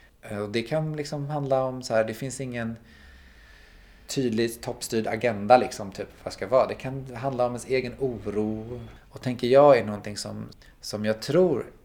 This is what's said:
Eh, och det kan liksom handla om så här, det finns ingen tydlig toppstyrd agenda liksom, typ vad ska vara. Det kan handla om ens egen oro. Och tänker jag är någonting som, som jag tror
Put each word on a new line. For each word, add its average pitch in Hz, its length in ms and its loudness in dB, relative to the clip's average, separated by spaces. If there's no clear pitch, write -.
Eh, 104 160 -8
och 104 120 -4
det 113 120 0
kan 156 340 -4
liksom 147 300 -6
handla 139 380 0
om 127 180 -6
så 117 120 -2
här, 110 100 4
det 110 100 -4
finns 131 260 -8
ingen 120 360 -6
tydlig 117 540 0
toppstyrd 113 460 -4
agenda 110 500 6
liksom, 101 360 -2
typ 101 160 -8
vad - 80 -8
ska - 140 -6
vara. 117 200 4
Det 107 80 -4
kan 131 420 -8
handla 123 300 0
om 120 60 -4
ens 117 140 -10
egen 123 320 -2
oro. 110 840 -4
Och - 120 -16
tänker 123 240 -2
jag 135 320 10
är 107 60 0
någonting 104 320 -8
som, 107 320 -10
som 107 240 -6
jag 110 180 0
tror 156 440 2